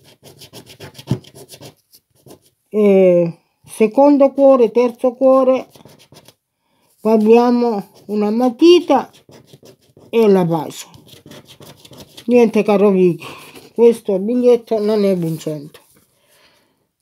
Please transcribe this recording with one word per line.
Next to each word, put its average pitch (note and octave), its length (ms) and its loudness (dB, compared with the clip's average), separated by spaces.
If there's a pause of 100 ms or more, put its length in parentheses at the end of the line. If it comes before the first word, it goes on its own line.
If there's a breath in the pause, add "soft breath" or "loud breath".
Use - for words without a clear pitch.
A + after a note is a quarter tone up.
(2750)
eh, F#3+ 720 0 (260)
secondo C4+ 680 0
cuore, C4+ 380 2
terzo A#3+ 420 -2
cuore, C4 560 0 (1300)
poi A3 120 -2
abbiamo A#3 800 0 (160)
una G#3 240 -4
matita B3+ 800 0 (1000)
e A3+ 180 0
la F#3+ 200 2
pace. D#3+ 400 -8 (1400)
Niente, A#3 360 2
caro G#3 280 0
Vicky, F3+ 340 -2 (540 loud breath)
questo A3+ 400 0
biglietto A#3 640 -2
non G#3 240 -2
è G3 120 0
vincente. D#3 640 -10 (1200)